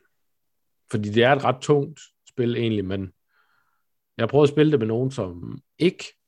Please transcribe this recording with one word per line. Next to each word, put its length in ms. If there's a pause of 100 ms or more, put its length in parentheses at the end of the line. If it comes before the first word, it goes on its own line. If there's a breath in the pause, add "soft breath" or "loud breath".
(920)
fordi 180
det 140
er 100
et 100
ret 180
tungt 380 (300)
spil 260
egentlig, 300
men 160 (1160)
jeg 60
har 40
prøvet 200
at 60
spille 180
det 80
med 80
nogen, 240
som 480 (200)
ikke, 260 (220)